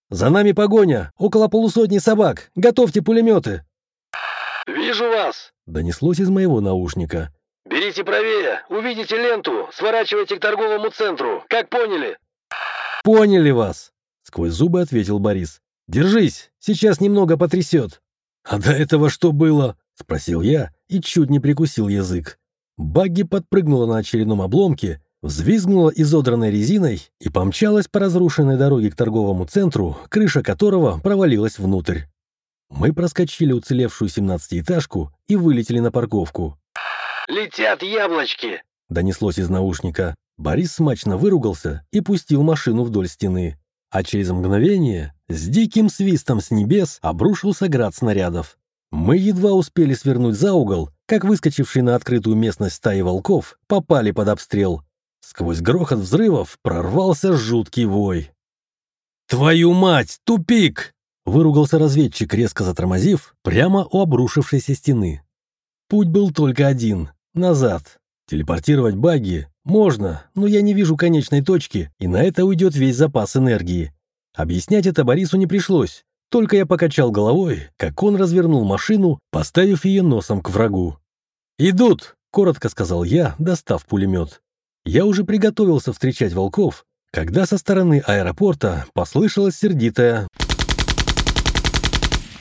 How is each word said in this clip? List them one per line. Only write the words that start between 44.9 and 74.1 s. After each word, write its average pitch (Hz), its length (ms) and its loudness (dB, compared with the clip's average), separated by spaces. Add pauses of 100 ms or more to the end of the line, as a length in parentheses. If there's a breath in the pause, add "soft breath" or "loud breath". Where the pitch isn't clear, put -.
с 80 200 -6
диким 214 400 2
свистом 165 520 0
с - 100 -6
небес 131 520 0
обрушился 180 680 0
град 117 260 0
снарядов. 90 640 -2 (320)
Мы 90 260 0
едва 196 360 0
успели 165 420 2
свернуть 120 420 0
за 180 160 0
угол, 98 380 0 (160)
как 220 180 0
выскочившие 151 580 0
на 120 120 2
открытую 110 420 0
местность 107 400 -2
стаи 98 240 -2
волков 95 640 -2
попали 151 440 2
под 101 180 -2
обстрел. 98 540 -2 (380)
Сквозь 85 400 -6
грохот 131 400 0
взрывов 139 640 0
прорвался 147 680 0
жуткий 117 520 -2
вой. 98 460 -2 (960)
«Твою 165 440 4
мать, 180 520 2
тупик!» — 214 680 0 (320)
выругался 151 540 4
разведчик, 147 520 0
резко 107 300 0
затормозив 92 800 -2
прямо 180 480 2
у 190 100 0
обрушившейся 139 760 0
стены. 98 460 -2 (640)
Путь 208 180 2
был 185 240 2
только 139 380 0
один — 110 420 -2 (240)
назад. 143 640 0 (300)
Телепортировать 104 640 0
багги 104 540 -2 (160)
можно, 127 580 0 (140)
но 196 100 0
я 208 160 2
не 208 120 2
вижу 170 220 2
конечной 147 460 2
точки, 135 560 -2
и 98 80 -6
на 90 160 2
это 185 220 0
уйдёт 185 320 2
весь 135 180 2
запас 135 420 0
энергии. 90 560 0 (440)